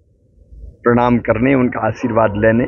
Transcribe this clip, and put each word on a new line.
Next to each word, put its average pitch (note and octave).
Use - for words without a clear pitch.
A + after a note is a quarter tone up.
प्रणाम A#2+
करने, A#2
उनका B2
आशीर्वाद A2
लेने A2+